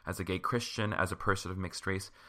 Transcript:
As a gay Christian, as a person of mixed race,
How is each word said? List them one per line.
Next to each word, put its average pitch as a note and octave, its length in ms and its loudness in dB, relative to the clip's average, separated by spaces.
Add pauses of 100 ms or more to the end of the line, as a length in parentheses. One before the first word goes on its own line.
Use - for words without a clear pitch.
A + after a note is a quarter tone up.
As F#2 140 -2
a F#2 60 -2
gay F#2 160 2
Christian, A2+ 520 0
as F#2 200 2
a F2 40 -2
person G2 360 2
of F#2 60 -4
mixed F2+ 280 -4
race, F#2+ 240 0 (180)